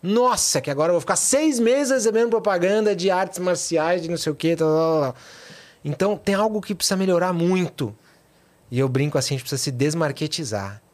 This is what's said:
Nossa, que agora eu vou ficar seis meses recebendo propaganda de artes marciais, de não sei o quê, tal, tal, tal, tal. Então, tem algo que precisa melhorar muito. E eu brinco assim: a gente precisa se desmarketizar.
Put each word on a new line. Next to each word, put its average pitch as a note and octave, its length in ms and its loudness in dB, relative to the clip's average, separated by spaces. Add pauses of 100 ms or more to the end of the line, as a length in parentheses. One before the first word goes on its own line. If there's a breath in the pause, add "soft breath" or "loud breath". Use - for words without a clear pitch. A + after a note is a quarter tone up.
Nossa, G#3 580 2
que C#3+ 100 -6
agora D3+ 200 2
eu F3 40 4
vou E3 60 2
ficar - 160 0
seis C#4+ 420 2
meses B3+ 340 2
recebendo A3+ 380 2
propaganda G3+ 640 2
de F#3 160 0
artes F#3 300 -2
marciais, F3 640 0
de E3 60 -8
não E3+ 80 -4
sei D#3+ 140 -2
o C#3+ 60 -4
quê, E3 180 0
tal, D#3 140 0
tal, D#3 100 4
tal, D#3+ 220 2 (120)
tal. - 20 -10 (720 loud breath)
Então, F#3 320 -2
tem G3 200 -2
algo G#3+ 240 0
que G3+ 160 -6
precisa - 200 -2
melhorar F#3 360 2
muito. E3+ 640 0 (760 soft breath)
E B2 80 -2
eu C3+ 100 2
brinco C#3 300 0
assim: C3+ 160 -2
a C3+ 40 -4
gente B2+ 40 -8
precisa C3+ 200 -6
se D3 100 -4
desmarketizar. C3+ 1080 -4 (140)